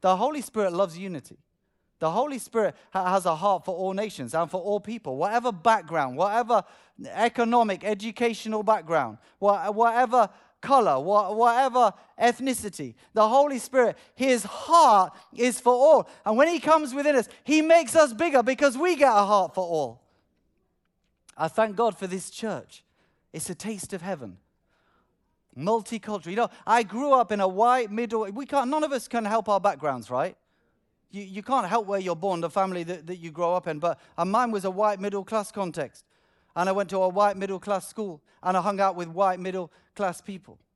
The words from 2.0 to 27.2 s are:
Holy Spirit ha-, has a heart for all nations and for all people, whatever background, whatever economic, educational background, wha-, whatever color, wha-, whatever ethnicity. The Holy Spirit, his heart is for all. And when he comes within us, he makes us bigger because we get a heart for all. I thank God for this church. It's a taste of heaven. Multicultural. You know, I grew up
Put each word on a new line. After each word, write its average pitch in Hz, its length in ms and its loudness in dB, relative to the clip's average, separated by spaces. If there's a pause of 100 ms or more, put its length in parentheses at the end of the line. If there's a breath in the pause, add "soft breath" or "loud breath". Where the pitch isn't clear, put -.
Holy 262 280 -2
Spirit 208 380 -2 (160 soft breath)
ha-, 185 200 -2
has 185 140 0
a 165 80 2
heart 185 300 0
for 190 100 -6
all 190 180 -4
nations 185 420 -6
and 165 160 -2
for 190 100 -6
all 202 200 -2
people, 202 360 -10
whatever 226 340 -2
background, 165 680 0
whatever 214 460 0 (480 soft breath)
economic, 226 760 0
educational 214 760 -4
background, 160 560 0 (220 soft breath)
wha-, 202 300 2
whatever 233 580 2 (320 soft breath)
color, 208 400 4
wha-, 196 320 0
whatever 240 600 4 (280 soft breath)
ethnicity. 214 720 -2 (200 soft breath)
The 214 140 4
Holy 269 300 2
Spirit, 240 380 0 (180 soft breath)
his 247 300 0
heart 233 680 4 (240 loud breath)
is 247 240 0
for 247 120 4
all. 240 360 6 (160 loud breath)
And 214 120 0
when 294 120 6
he 339 120 -2
comes 302 340 2
within 285 220 0
us, 233 120 0 (160 loud breath)
he 311 180 2
makes 320 340 4
us 302 160 6
bigger 277 300 2
because 262 340 2
we 339 200 0
get 269 160 4
a 202 120 4
heart 196 300 2
for 185 100 -4
all. 147 380 -4 (1300)
I 156 100 -2
thank 214 300 -2
God 220 200 0
for 196 120 -10
this 180 220 -10
church. - 520 -10 (500)
It's 156 180 -10
a 175 40 -10
taste 202 380 -12
of 180 100 -10
heaven. 135 360 -10 (1160)
Multicultural. 208 720 -6
You 185 100 -10
know, 226 140 0 (160 loud breath)
I 233 160 4
grew 233 300 -4
up 247 180 4